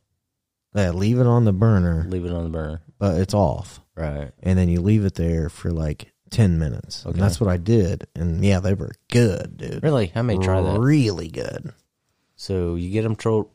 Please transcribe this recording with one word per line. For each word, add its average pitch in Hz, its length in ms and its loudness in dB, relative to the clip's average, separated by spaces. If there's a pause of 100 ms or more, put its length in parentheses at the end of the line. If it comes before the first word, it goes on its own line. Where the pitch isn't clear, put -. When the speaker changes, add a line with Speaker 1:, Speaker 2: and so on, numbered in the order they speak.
(720)
Speaker 1:
yeah, 95 200 0
leave 104 260 0
it 123 80 4
on 120 180 4
the 104 80 4
burner, 90 560 2
Speaker 2:
leave 90 160 -4
it 87 60 -4
on 85 140 -4
the 82 60 -6
burner. 78 300 -6 (200)
Speaker 1:
but 92 200 0
it's 95 140 -2
off, 78 460 0 (160)
Speaker 2:
Right. 73 340 -6 (100)
Speaker 1:
and 92 160 2
then 90 120 4
you 87 120 2
leave 104 240 2
it 95 120 -2
there 82 320 0
for, - 240 -6
like, 78 400 -6 (180)
ten 90 300 2
minutes." - 440 -6
And - 100 -6
Speaker 2:
Okay. 87 60 -2
Speaker 1:
that's 95 200 2
what 104 100 2
I 90 60 2
did, 85 580 0
and 85 300 -2
yeah, 95 160 4
they 95 140 0
were 80 180 -8 (160)
good, 110 480 0
dude. - 260 -10
Speaker 2:
Really? 131 320 0
I 113 80 -2
may 117 160 0
try 92 240 2
that. 76 180 0
Speaker 1:
Really 120 480 2
good. - 440 -10 (640)
Speaker 2:
So 90 400 -4
you 87 140 -4
get 110 140 0
'em 113 120 -2
to, 110 380 0